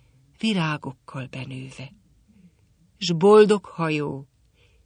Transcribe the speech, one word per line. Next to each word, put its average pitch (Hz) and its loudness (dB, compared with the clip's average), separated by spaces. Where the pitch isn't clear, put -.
virágokkal 151 -6
benőve. 131 -16
S 175 -6
boldog 202 6
hajó, 151 -6